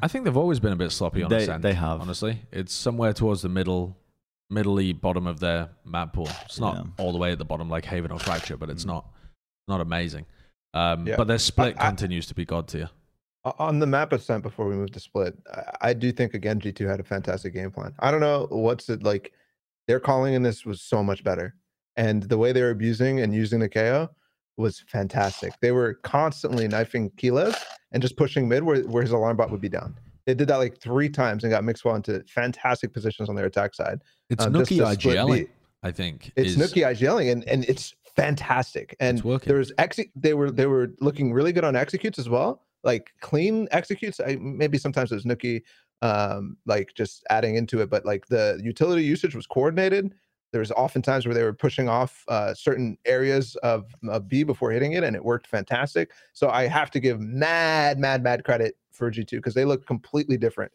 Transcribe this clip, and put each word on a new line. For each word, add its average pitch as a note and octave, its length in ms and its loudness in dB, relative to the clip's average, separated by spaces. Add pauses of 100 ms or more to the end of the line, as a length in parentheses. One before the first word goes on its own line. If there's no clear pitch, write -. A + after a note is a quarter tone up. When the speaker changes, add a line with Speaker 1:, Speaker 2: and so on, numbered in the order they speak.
Speaker 1:
I D#3 60 0
think C4 160 -4
they've C#3+ 140 2
always D#3 240 2
been G#2+ 100 2
a F#2 60 -2
bit E2+ 160 -2
sloppy F2+ 280 -2
on E2+ 80 -2
Speaker 2:
They, A2+ 140 2
Speaker 1:
Ascent, E2 180 -4
Speaker 2:
they G2 120 2
have. D#2+ 280 -2
Speaker 1:
honestly. G#2+ 420 -6 (100)
It's F#2+ 200 -6
somewhere A#2 380 0
towards G#2 300 0
the F#2 80 -4
middle, F#2 480 -2 (560)
middly G2+ 400 2
bottom F2+ 340 0
of E2 120 -4
their E2+ 300 -2 (160)
map E2+ 280 -6
pool. D#2 160 -4 (160)
It's - 140 -14
not A2 160 -2
Speaker 2:
Yeah. F2+ 80 -8 (200)
Speaker 1:
all F2+ 80 0
the F2 60 -2
way F2 140 0
at F2 60 -2
the D#2+ 80 -8
bottom D#2+ 240 -6
like E2 160 -4
Haven E2+ 260 -6
or E2+ 80 -8
Fracture, E2+ 380 -6
but D#2 120 -8
it's D#2+ 140 -10
Speaker 2:
Mm. E2+ 40 -6
Speaker 1:
not, E2+ 180 -6 (640)
not F#2+ 140 -2
amazing. E2 440 -4 (480)
Um, E2+ 340 0
Speaker 3:
Yeah. A2 100 -2
Speaker 1:
but A2+ 100 2
their A2+ 120 2
split - 400 2
Speaker 3:
I, C#3 60 2
I - 40 4
Speaker 1:
continues F2+ 380 -4
to - 80 -14
be F2 100 -4
god E2 220 -6
tier. D#2+ 220 -8 (560)
Speaker 3:
O-, B2+ 140 -4
on D#3 200 0
the D3+ 80 4
map C#3+ 260 2
ascent A2+ 300 -2
before G#2+ 240 -4
we G2+ 80 0
move G2 160 -2
to - 80 -16
split, F#2 380 -4 (140)
I, - 380 -4
I A#2+ 40 2
do A#2+ 180 0
think, A#2+ 220 -2
again, G#2+ 260 -2
G G2+ 120 -4
two G2 160 -4
had G2 120 -2
a G2 40 -8
fantastic F#2+ 500 -6
game F#2 180 -8
plan. - 280 -10
I B2+ 120 2
don't D#3 100 2
know D3 280 2
what's A#2 400 0
it G#2+ 140 -4
like. G#2 300 -2 (540)
Their B2 120 4
calling C3+ 340 2
in B2+ 100 2
this A#2 220 -2
was G2+ 160 -8
so G#2+ 220 0
much G2 220 -2
better. F2+ 300 -2 (420)
And A2 260 2
the A2 140 2
way A#2+ 160 4
they B2+ 80 4
were B2 80 4
abusing A#2 500 0
and G#2+ 160 0
using A2 240 2
the A2 100 2
K A2 220 2
O D#3 180 0 (460)
was G#2+ 320 -2
fantastic. G2 720 -2
They A#2+ 140 4
were B2 300 2
constantly C#3 640 0
knifing A2 420 0
Keyleth D3 500 0 (300)
and A#2+ 100 0
just B2 140 0
pushing C3+ 320 -2
mid B2 160 2
where, D3 200 2
where A#2 200 0
his A#2+ 80 0
alarm A#2 240 2
bot A2 160 2
would G#2 100 -4
be G2 80 -4
down. F2+ 260 -8 (300)
They C3 80 2
did C#3 140 2
that, C#3+ 80 4
like, C3 240 -2
three C3+ 300 0
times A#2 340 0
and A2+ 80 0
got G#2+ 120 2
Mixwell A2+ 340 0
into G2+ 320 -4
fantastic B2 640 -2
positions G#2+ 340 -4
on G#2 80 -4
their G2+ 100 -2
attack G2+ 300 -2
side. - 240 -4 (300)
Speaker 1:
It's A2+ 160 0
Speaker 3:
Um, A#2 80 2
just D3 180 4
Speaker 1:
Nookie F#3 60 4
Speaker 3:
to D#3+ 80 6
split - 20 2
Speaker 1:
I G#2 80 2
G B2 220 2
L A2+ 160 4
ing, A#2 100 2
Speaker 3:
B. - 60 -8 (340)
Speaker 1:
I F2+ 80 -4
think, E2+ 460 -8
Speaker 3:
It's C3 140 2
Speaker 1:
is F3 60 2
Speaker 3:
Nookie E3 280 4
I B2+ 80 2
G A#2 120 2
L F3+ 120 4
ing, C#3+ 120 2
and, A#2+ 200 0
and C3 160 2
it's C3 280 -2 (220)
fantastic. C#3+ 840 0
And B2 160 2
Speaker 1:
It's G#2+ 80 -4
working. C3 240 0
Speaker 3:
there C#3+ 80 4
was C3+ 200 -2
exe-, F3 220 2 (160)
they D3+ 180 2
were, C#3+ 160 2
they C3 160 2
were C3 260 2 (100)
looking C#3+ 320 2
really D3 180 4
good E3+ 140 2
on C#3 100 2
executes F#3+ 440 -2
as A#2+ 100 -8
well, D3 340 0 (220)
like, A#2 340 0
clean G#3+ 520 0
executes. F#3 500 -4
I, C#3 180 -2
maybe C#3+ 380 0
sometimes C3+ 340 0
it A#2+ 40 0
was G2+ 100 -6
Nookie, A#2+ 360 -2 (400)
um, G#2 640 0
like, G#2 300 0
just - 340 -4
adding A2 260 2
into A2+ 260 0
it, G2+ 80 0
but, G#2 160 0
like, G#2 220 -2
the G#2+ 360 2
utility D#3+ 400 2
usage D3+ 320 0
was A2 100 -10
coordinated. F#3+ 680 0 (380)
There A#2 80 0
was A2 120 -2
often B2+ 300 0
times C3 240 0
where A#2+ 80 0
they A#2 100 2
were G#2+ 100 0
pushing B2+ 360 0
off, B2 380 0
uh, G#2 260 0
certain B2 520 -2
areas C3 520 2
of, A2+ 280 0 (220)
of G#2 220 -4
B C3+ 140 2
before B2+ 280 0
hitting C3+ 220 0
it, F3 100 0
and A#2+ 120 0
it F#2 100 -8
worked A#2+ 220 0
fantastic. B2 640 -2 (220)
So C#3+ 160 2
I B2 180 2
have D3 240 0
to C#3 80 -2
give A#2+ 200 2
mad, D3+ 800 2
mad, C3+ 240 2
mad B2 220 2
credit A#2 300 2 (160)
for A#2+ 180 -2
G A2 140 -4
two A2+ 180 -6
'cause A2+ 140 -4
they C3 100 4
look - 220 0
completely D3 500 0
different, A2 380 0